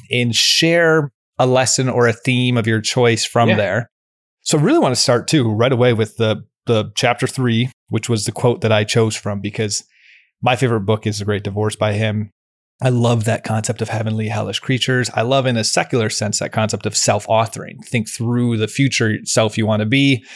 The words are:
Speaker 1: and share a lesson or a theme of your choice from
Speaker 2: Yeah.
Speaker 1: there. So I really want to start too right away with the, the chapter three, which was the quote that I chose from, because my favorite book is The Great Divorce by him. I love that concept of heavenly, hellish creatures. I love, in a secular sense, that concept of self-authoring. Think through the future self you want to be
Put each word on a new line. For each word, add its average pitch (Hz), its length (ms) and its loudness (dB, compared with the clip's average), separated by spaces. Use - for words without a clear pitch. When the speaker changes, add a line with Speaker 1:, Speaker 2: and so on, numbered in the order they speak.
Speaker 1:
and 120 240 0
share 165 760 2
a 131 80 4
lesson 127 420 2
or 120 180 2
a 117 60 2
theme 123 440 0
of 110 100 0
your 110 140 2
choice 117 440 0
from 117 240 2
Speaker 2:
Yeah. 110 60 4
Speaker 1:
there. 107 340 -2
So - 160 0
I 151 40 2
really 269 180 4
want 143 160 2
to - 60 -2
start 120 260 2
too 123 240 2
right 117 220 2
away 123 200 4
with 107 240 -2
the, 110 260 0
the 107 280 0
chapter 123 320 0
three, 123 420 0
which 113 180 -4
was 113 180 -2
the 117 60 -4
quote 120 300 0
that 113 100 0
I 107 140 2
chose 110 300 0
from, 101 260 -8
because 101 420 -6
my 127 140 2
favorite 117 260 0
book 107 240 -2
is 104 140 -2
The 101 60 -8
Great 101 180 -2
Divorce 104 320 -4
by 107 180 0
him. 107 380 -2
I 131 80 2
love 117 360 2
that 107 180 -2
concept 110 380 -4
of 110 80 -4
heavenly, 110 400 -4
hellish 107 300 -6
creatures. 127 560 0
I 113 80 0
love, 131 240 2
in 120 100 0
a 110 60 -2
secular 117 460 0
sense, 104 300 -4
that - 140 -6
concept 107 320 -2
of 101 100 -6
self-authoring. - 880 -2
Think 110 260 -4
through 120 480 -2
the 107 100 0
future 117 480 0
self - 320 0
you 110 80 0
want 107 160 2
to 107 60 0
be 135 360 2